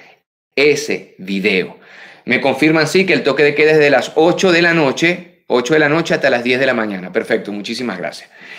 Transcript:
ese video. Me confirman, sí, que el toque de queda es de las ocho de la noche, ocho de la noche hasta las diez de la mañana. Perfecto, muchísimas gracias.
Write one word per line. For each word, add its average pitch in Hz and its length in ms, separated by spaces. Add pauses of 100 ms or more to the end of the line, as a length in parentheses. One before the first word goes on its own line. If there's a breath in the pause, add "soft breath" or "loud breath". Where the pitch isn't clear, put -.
(540 loud breath)
ese 135 640
video. 95 600 (480 loud breath)
Me 120 140
confirman, 151 460
sí, 185 180
que 185 80
el 139 120
toque - 180
de 147 140
queda 151 160
es 156 60
de 147 120
las 123 240
ocho 175 380
de 170 100
la 170 100
noche, 165 760
ocho 123 260
de 156 60
la 151 80
noche 165 260
hasta 147 160
las 120 140
diez 127 160
de 135 60
la 127 80
mañana. 98 380
Perfecto, 107 380
muchísimas 104 480
gracias. - 320 (280 loud breath)